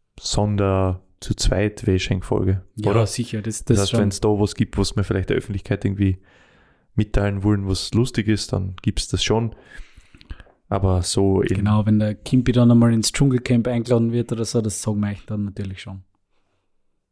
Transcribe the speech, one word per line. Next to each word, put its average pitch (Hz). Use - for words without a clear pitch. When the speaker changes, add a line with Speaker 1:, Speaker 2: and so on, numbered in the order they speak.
Speaker 1:
Sonder-zu-zweit-Weischenk-Folge, 95
Speaker 2:
Ja, 107
Speaker 1:
oder? 110
Speaker 2:
sicher, 110
das, 110
das 117
Speaker 1:
Das 101
heißt, 98
Speaker 2:
schon. 113
Speaker 1:
wenn's 101
da 107
was 104
gibt, -
was -
wir 104
vielleicht 95
der -
Öffentlichkeit -
irgendwie 98
mitteilen 101
wollen, 101
was -
lustig 110
ist, 107
dann 92
gibt's -
das -
schon. 113
Aber 92
so 98
in -
Speaker 2:
Genau, 104
wenn 107
der 107
Kimpi 127
dann 120
einmal 117
ins 110
Dschungelcamp 123
eingeladen 117
wird 120
oder 113
so, 120
das 107
sagen 107
wir 104
euch 104
dann 104
natürlich 98
schon. 95